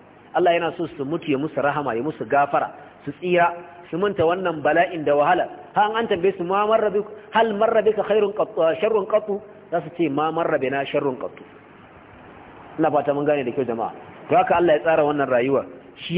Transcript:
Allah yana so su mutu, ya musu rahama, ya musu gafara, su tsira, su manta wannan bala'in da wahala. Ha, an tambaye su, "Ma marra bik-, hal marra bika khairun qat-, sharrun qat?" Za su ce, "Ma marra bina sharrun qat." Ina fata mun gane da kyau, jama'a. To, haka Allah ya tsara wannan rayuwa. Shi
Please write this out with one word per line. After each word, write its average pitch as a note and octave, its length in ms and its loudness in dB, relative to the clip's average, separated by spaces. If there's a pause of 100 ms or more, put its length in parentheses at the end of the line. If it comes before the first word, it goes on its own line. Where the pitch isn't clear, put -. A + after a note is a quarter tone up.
(340)
Allah F3 240 4
yana E3 180 -2
so E3+ 120 -4 (100)
su C#3 80 -4
mutu, D#3+ 240 -6
ya C3+ 80 2
musu D3+ 240 -4
rahama, C#3+ 340 -2
ya A#2 60 -2
musu C#3 240 -6
gafara, C#3 460 2 (340)
su C#3+ 60 -10
tsira, F3 420 0 (380)
su E3 80 -6
manta G3+ 260 0
wannan E3+ 380 -2
bala'in E3 400 2
da D3 120 2
wahala. D3 300 4 (300)
Ha, G#3 200 2
an A3+ 120 -2
tambaye F#3+ 280 0
su, F3+ 80 -6
"Ma G3 220 0
marra G#3+ 240 2
bik-, G3+ 160 -2 (240)
hal A3 240 2
marra G#3+ 300 2
bika G#3 260 2
khairun G#3 240 2
qat-, E3 480 0
sharrun G#3+ 240 0
qat?" - 220 0 (420)
Za E3+ 140 -2
su D#3 120 -12
ce, E3 140 0
"Ma D3+ 220 -2
marra E3 260 0
bina C3+ 260 -2
sharrun C#3 380 -2
qat." F#2 80 -8 (1500)
Ina D#3 100 4
fata C#3+ 240 2
mun C#3+ 120 -2
gane D3 180 2
da A#2+ 80 -4
kyau, C3 140 -2
jama'a. A2+ 260 -4 (380)
To, C#3+ 60 2
haka F#3 200 4
Allah E3+ 180 4
ya D3+ 60 2
tsara D#3+ 260 2
wannan C#3+ 240 0
rayuwa. B2+ 360 2 (300)
Shi - 220 -6